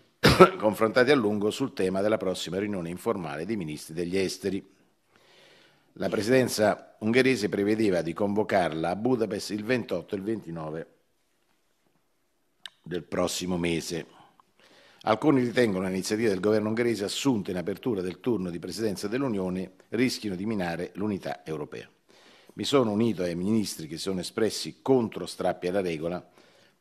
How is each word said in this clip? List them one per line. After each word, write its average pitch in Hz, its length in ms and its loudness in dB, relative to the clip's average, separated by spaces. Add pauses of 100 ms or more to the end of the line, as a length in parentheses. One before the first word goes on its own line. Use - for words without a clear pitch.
(180)
<coughs> - 380 8
confrontati 110 540 4
a 147 40 6
lungo 104 360 2
sul 135 240 -4
tema 95 260 0
della 107 160 2
prossima 92 420 -4
riunione 98 300 -4
informale 87 560 -4
dei 107 120 -4
ministri 78 360 -8
degli 87 240 -4
esteri. 95 500 -2 (1300)
La 95 160 -4
presidenza 107 920 2
ungherese 113 500 2
prevedeva 101 500 2
di 82 140 -4
convocarla 95 760 0
a 90 80 -2
Budapest 110 540 -2
il 104 120 -4
ventotto 104 520 -4
e - 20 -2
il 95 80 -8
ventinove 82 640 -8 (1900)
del 85 220 -8
prossimo 90 560 -2
mese. 85 480 -2 (960)
Alcuni 131 400 4
ritengono 107 440 2
l'iniziativa 104 440 0
del 92 100 0
governo 107 280 2
ungherese 110 360 0
assunta 101 460 0
in 90 80 -4
apertura 98 420 -4
del 90 200 -6
turno 98 280 -2
di 85 100 -6
presidenza 92 480 -4
dell'Unione 98 680 -2 (180)
rischino 110 440 0
di 95 120 -6
minare 90 480 -4
l'unità 92 500 -4
europea. 76 420 -10 (680)
Mi 107 100 -6
sono 123 260 4
unito 104 320 2
ai 87 120 -2
ministri 92 520 -2
che 80 120 -10
sono 95 220 -4
espressi 92 600 -4
contro 110 460 2
strappi 90 400 -4
alla 95 160 0
regola, 85 440 -4 (540)